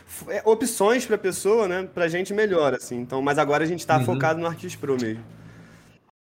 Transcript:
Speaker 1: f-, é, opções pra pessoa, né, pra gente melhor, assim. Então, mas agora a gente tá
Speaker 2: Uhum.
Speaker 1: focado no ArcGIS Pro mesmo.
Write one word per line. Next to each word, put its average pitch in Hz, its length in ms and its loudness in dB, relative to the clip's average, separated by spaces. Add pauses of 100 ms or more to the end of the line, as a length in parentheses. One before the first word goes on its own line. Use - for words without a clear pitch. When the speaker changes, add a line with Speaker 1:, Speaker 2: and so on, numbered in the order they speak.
Speaker 1:
f-, - 240 -14
é, 196 140 -4
opções 226 600 2
pra 214 140 0
pessoa, 196 500 0
né, 185 240 -4
pra 175 160 0
gente 180 240 -2
melhor, 180 420 2
assim. 123 220 -6
Então, 123 260 -4
mas 143 160 2
agora 147 260 2
a - 20 0
gente 170 200 -4
tá 160 120 4
Speaker 2:
Uhum. 127 60 2
Speaker 1:
focado 160 360 0
no 170 60 -4
ArcGIS 170 300 -8
Pro 139 240 -2
mesmo. 113 220 -4 (1160)